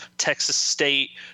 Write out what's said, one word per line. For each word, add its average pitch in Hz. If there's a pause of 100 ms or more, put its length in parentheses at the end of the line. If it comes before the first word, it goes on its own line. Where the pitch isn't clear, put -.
(180)
Texas -
State 139 (220)